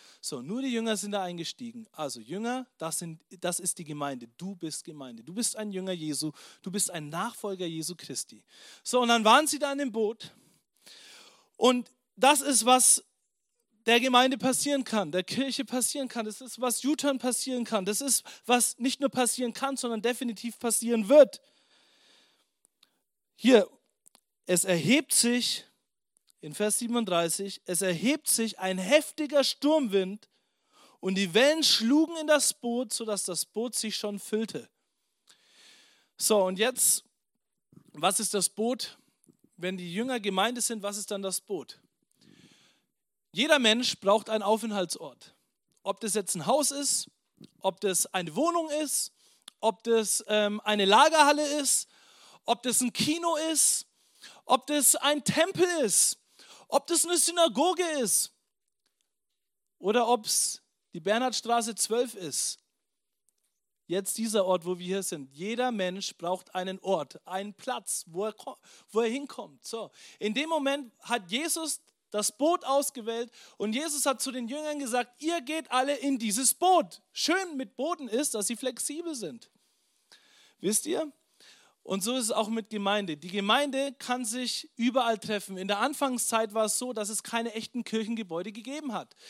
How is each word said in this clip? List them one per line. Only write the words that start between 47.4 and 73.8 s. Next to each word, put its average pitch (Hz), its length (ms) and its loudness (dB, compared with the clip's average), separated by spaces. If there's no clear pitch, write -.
ob 190 200 -2
das 185 340 0
eine 170 220 -6
Wohnung 320 340 0
ist, 302 420 -4
ob 208 220 -2
das, 226 460 0
ähm, 208 320 0
eine 208 240 0
Lagerhalle 294 760 6
ist, - 280 0
ob 240 180 0
das 247 180 0
ein 247 120 0
Kino 339 440 0
ist, - 340 2
ob - 240 2
das 294 280 4
ein 285 280 0
Tempel 349 420 2
ist, - 360 2
ob - 180 2
das 320 180 2
eine 349 140 0
Synagoge 339 680 2
ist - 320 0
oder 220 300 2
ob's - 540 0
die 170 60 -12
Bernhardstraße 226 720 0
zwölf 226 400 -2
ist. 175 440 -6
Jetzt 190 320 -4
dieser 214 280 0
Ort, 180 180 2
wo 180 140 -4
wir 175 80 -12
hier 190 160 -2
sind. 143 300 -8
Jeder 220 380 -4
Mensch 190 460 -4
braucht 180 380 -6
einen 185 260 -6
Ort, 175 460 -4
einen 190 280 -8
Platz, - 540 -8
wo 175 160 -6
er 214 80 -4
ko-, - 240 -16
wo 214 100 0
er 226 100 2
hinkommt. 233 540 -10
So, - 260 -12
in 214 160 -4
dem 294 140 -2
Moment 285 440 0
hat 208 280 -4
Jesus 302 520 -4
das 208 260 -2
Boot 330 280 2
ausgewählt 247 640 -2
und 214 160 -2
Jesus 294 320 -2